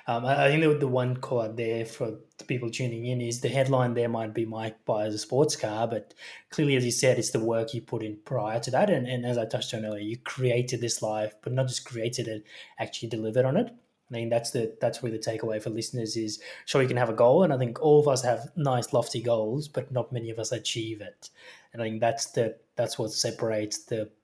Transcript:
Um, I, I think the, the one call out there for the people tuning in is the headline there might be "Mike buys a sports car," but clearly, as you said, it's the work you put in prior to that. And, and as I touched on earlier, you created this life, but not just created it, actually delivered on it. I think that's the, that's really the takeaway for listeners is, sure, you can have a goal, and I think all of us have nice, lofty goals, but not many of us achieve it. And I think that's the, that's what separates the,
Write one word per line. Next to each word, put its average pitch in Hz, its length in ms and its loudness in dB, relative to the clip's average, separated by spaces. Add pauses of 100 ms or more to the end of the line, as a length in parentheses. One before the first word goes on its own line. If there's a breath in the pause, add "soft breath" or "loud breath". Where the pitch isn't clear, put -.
Um, 120 180 0
I, 143 200 4
I - 40 8
think 156 140 4
the, 151 160 6
the 139 80 2
one 127 300 2
call 123 240 -2
out 110 160 -4
there 113 280 -2
for 113 320 -6 (200)
the - 80 -18
people 117 240 -4
tuning 117 360 -4
in 123 140 -2
is 120 220 -4
the 127 80 0
headline 127 440 2
there 117 160 0
might 113 240 -4
be 113 120 -2
"Mike 110 400 -8
buys 107 280 0
a 107 60 -6
sports 127 360 2
car," 110 300 0
but 113 280 -4 (360 loud breath)
clearly, 143 260 2
as 123 100 4
you 123 60 2
said, 120 280 4
it's - 120 -2
the 110 80 2
work 113 340 0
you 113 80 -6
put 113 220 -6
in 107 200 -8
prior 113 380 -2
to 123 100 -6
that. 175 180 4
And, 135 160 2
and 123 200 -4
as 120 120 0
I 113 80 0
touched 113 280 -4
on 110 120 -4
earlier, 107 160 -6
you 110 160 -6
created 120 640 0
this 117 200 -2
life, 107 400 -2
but 123 120 -6
not 131 140 2
just - 180 -6
created 113 420 -4
it, 110 180 -8 (340 loud breath)
actually 113 300 -8
delivered 113 360 2
on 139 120 2
it. 247 140 0 (380)
I 127 40 -12
think 117 160 -4
that's 117 220 0
the, 113 300 -2
that's 120 200 0
really 110 160 -4
the 107 60 -12
takeaway 110 400 -4
for 117 60 -6
listeners 113 480 -4
is, 107 240 -4 (240 loud breath)
sure, 139 160 4
you 131 80 4
can 123 80 0
have 123 100 2
a 117 60 0
goal, 127 300 8
and 156 100 4
I 127 40 0
think 120 240 -2
all 151 200 8
of 143 80 6
us 123 140 2
have 120 340 0
nice, 127 340 2
lofty 117 300 0
goals, 117 480 0
but 127 200 -6
not 123 220 -4
many 113 180 -6
of 113 80 -8
us 110 140 -4
achieve 110 480 -4
it. - 300 -16 (420 loud breath)
And 120 100 -8
I 113 40 -2
think 110 160 -4
that's 117 300 0
the, 110 260 0 (180)
that's - 240 -2
what 110 120 -4
separates 110 760 -4
the, 110 260 -4 (120)